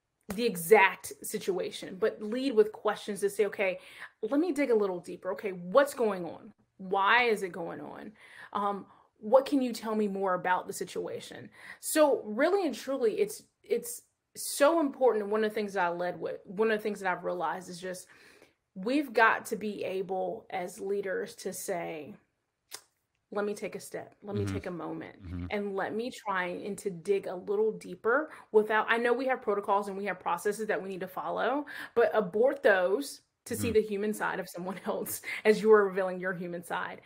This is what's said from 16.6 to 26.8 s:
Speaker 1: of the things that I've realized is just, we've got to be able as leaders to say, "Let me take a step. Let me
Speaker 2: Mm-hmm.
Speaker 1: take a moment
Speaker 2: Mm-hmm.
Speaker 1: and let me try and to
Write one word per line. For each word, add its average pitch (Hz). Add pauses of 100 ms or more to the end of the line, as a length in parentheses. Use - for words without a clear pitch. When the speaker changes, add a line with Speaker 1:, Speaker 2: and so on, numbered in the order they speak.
Speaker 1:
of 214
the 214
things 202
that 190
I've 175
realized 175
is 175
just, 185 (680)
we've 247
got 226
to 226
be 208
able 185
as 185
leaders 196
to 190
say, 170 (1160)
"Let 208
me 208
take 202
a 190
step. -
Let 202
me -
Speaker 2:
Mm-hmm. 98
Speaker 1:
take 92
a 185
moment 160
Speaker 2:
Mm-hmm. 87
Speaker 1:
and 202
let 185
me 240
try 190
and 185
to 202